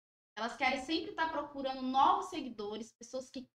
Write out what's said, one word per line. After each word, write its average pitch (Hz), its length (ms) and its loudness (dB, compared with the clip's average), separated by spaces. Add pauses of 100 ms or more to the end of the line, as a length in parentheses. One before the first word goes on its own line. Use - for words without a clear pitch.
(380)
Elas 240 200 -4
querem 269 260 2
sempre - 300 -2
tá 330 160 0
procurando 277 520 -4
novos 277 480 4
seguidores, 220 640 -6
pessoas 254 360 -10
que 254 180 -10 (120)